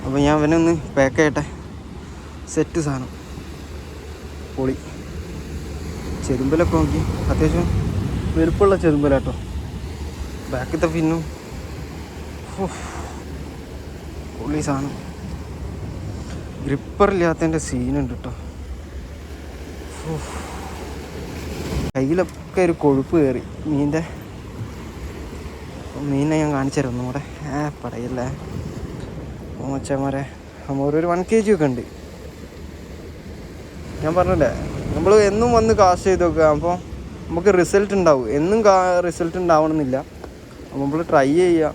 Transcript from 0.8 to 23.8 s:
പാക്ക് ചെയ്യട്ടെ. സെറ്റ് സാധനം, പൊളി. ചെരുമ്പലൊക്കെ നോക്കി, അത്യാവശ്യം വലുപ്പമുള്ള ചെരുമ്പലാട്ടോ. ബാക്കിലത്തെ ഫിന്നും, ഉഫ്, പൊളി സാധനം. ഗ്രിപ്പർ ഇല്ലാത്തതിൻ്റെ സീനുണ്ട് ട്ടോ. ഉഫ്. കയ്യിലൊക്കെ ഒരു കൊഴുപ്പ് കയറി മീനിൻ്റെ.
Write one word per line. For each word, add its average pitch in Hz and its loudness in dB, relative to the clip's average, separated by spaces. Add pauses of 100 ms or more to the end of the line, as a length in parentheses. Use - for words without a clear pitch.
പാക്ക് 135 4
ചെയ്യട്ടെ. 151 4 (1080)
സെറ്റ് 156 0
സാധനം, 131 -2 (1500)
പൊളി. 131 0 (1500)
ചെരുമ്പലൊക്കെ 139 2
നോക്കി, 156 4 (300)
അത്യാവശ്യം 160 4 (720)
വലുപ്പമുള്ള 180 6
ചെരുമ്പലാട്ടോ. 143 4 (1200)
ബാക്കിലത്തെ 156 0
ഫിന്നും, 165 2 (1400)
ഉഫ്, - -6 (1600)
പൊളി 147 -2
സാധനം. 139 -2 (1700)
ഗ്രിപ്പർ 143 2
ഇല്ലാത്തതിൻ്റെ 160 2
സീനുണ്ട് 127 0
ട്ടോ. 123 -8 (1800)
ഉഫ്. 143 -8 (1600)
കയ്യിലൊക്കെ 165 0
ഒരു 170 4 (100)
കൊഴുപ്പ് 135 4
കയറി 127 2 (300)
മീനിൻ്റെ. 147 2 (2000)